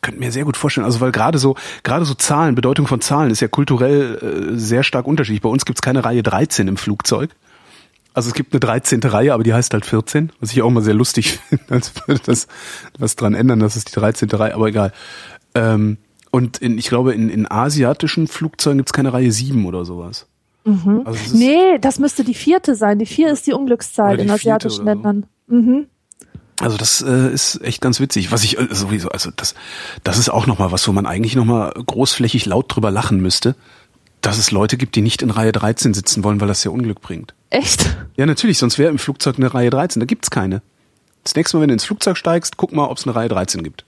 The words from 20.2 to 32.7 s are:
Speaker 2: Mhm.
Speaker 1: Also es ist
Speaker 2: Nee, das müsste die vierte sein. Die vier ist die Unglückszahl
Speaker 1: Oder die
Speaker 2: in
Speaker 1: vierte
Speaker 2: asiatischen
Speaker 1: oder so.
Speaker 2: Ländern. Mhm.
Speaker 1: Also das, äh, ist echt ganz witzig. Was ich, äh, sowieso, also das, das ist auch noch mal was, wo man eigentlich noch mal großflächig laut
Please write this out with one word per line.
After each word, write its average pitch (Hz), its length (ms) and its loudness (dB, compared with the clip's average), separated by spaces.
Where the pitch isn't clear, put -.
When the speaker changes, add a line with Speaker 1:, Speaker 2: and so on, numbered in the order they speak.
Speaker 2:
Mhm. 202 420 2
Speaker 1:
Also 226 140 -4
es 107 120 -8
ist - 20 0
Speaker 2:
Nee, 294 460 6
das 262 200 0
müsste 277 240 0
die 233 120 -2
vierte 311 400 2
sein. 208 240 2
Die 220 80 -2
vier 311 240 2
ist - 160 -2
die 277 60 0
Unglückszahl 233 600 0
Speaker 1:
Oder - 40 0
die 196 60 0
Speaker 2:
in 202 40 0
Speaker 1:
vierte 220 300 0
Speaker 2:
asiatischen 208 160 -6
Speaker 1:
oder 214 100 2
so. 208 40 0
Speaker 2:
Ländern. 208 280 -2
Mhm. 247 400 2
Speaker 1:
Also 113 180 0
das, - 240 0
äh, 127 320 2
ist - 300 -2
echt - 180 -6
ganz 131 180 0
witzig. 107 320 -2
Was 101 120 0
ich, 104 160 0
äh, 123 120 0
sowieso, 98 380 -4
also - 260 -6
das, - 200 -6
das 92 160 0
ist 120 100 2
auch 113 180 0
noch 101 120 0
mal 92 120 0
was, 87 160 0
wo 107 40 0
man 98 160 0
eigentlich 110 280 -2
noch 120 100 4
mal 113 280 2
großflächig 120 720 0
laut 98 300 0